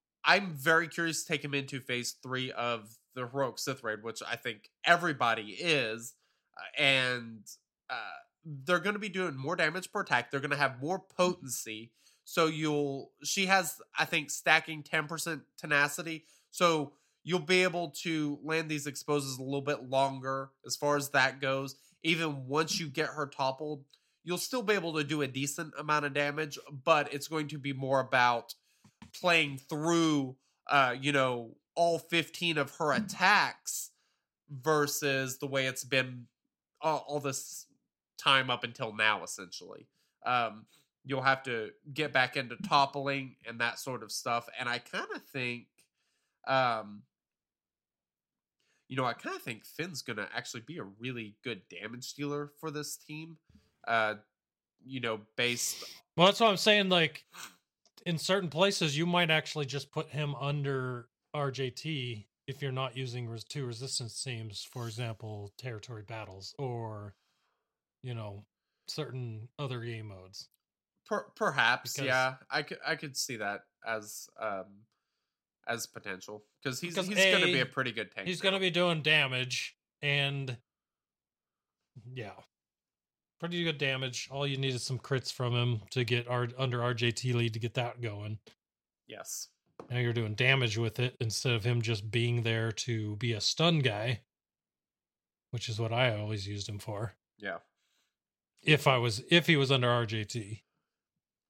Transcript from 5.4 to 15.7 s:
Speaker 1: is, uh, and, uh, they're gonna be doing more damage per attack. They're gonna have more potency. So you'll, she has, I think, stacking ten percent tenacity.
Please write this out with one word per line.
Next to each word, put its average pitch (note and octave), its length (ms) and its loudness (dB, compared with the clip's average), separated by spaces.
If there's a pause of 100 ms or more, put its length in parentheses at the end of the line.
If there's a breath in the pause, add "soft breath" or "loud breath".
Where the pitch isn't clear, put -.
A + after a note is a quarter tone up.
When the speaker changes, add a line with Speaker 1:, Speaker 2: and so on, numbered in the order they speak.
Speaker 1:
is, A#2 600 -2 (420)
uh, G2 240 -8
and, B2 640 2 (420)
uh, C3 60 -6 (500)
they're D#3 360 -2
gonna G#3 180 -2
be G#3+ 100 -6
doing F3+ 280 -4
more C#3+ 200 -4
damage F3 360 -2
per G3+ 100 -4
attack. C3+ 280 2
They're C#3 100 -2
gonna C#3+ 160 0
have C3 240 0
more E3+ 180 -2
potency. C3 920 -2 (320 soft breath)
So E3 220 2
you'll, D3 680 -2 (120)
she F#3+ 220 0
has, F#3 340 2 (180)
I D3+ 60 2
think, D3+ 260 0
stacking D#3+ 540 2
ten D#3 240 -2
percent D#3+ 340 -6 (160)
tenacity. D3+ 680 0 (260 soft breath)